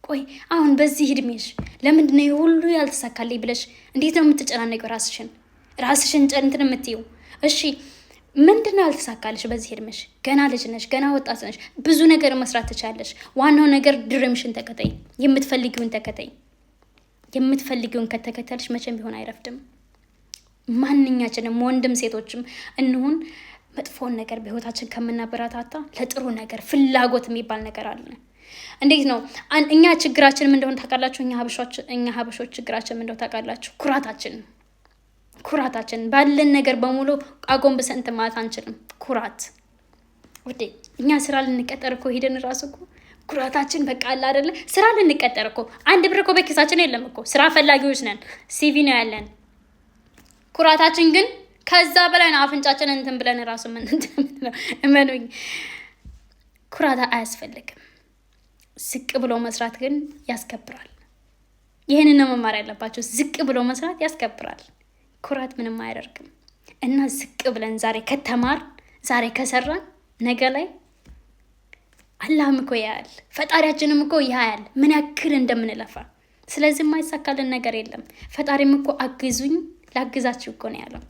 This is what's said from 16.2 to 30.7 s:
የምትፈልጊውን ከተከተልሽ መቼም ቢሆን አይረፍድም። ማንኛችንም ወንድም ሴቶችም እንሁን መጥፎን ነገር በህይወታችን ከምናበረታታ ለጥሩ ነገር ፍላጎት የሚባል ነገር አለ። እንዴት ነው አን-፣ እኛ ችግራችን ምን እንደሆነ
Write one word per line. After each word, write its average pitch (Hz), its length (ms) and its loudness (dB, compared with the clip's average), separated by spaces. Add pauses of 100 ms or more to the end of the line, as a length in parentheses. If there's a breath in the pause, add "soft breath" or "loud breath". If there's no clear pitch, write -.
የምትፈልጊውን 247 760 -2
ከተከተልሽ 240 600 -10
መቼም 240 280 -6
ቢሆን 220 180 -12
አይረፍድም። 220 400 -16 (1120)
ማንኛችንም 247 920 2
ወንድም 247 360 0
ሴቶችም 226 460 -6 (360 loud breath)
እንሁን 262 380 0 (580 loud breath)
መጥፎን 254 420 -10
ነገር 226 240 -10
በህይወታችን 226 500 -10
ከምናበረታታ 233 840 -8 (200)
ለጥሩ 254 380 -8
ነገር 220 300 -12
ፍላጎት 254 640 2
የሚባል 226 380 -8
ነገር 220 240 -12
አለ። - 180 -12 (760 loud breath)
እንዴት 285 260 6
ነው 247 140 0 (300 loud breath)
አን-፣ 302 200 2
እኛ 311 160 8 (120)
ችግራችን 285 500 4
ምን 277 80 6
እንደሆነ 262 220 -2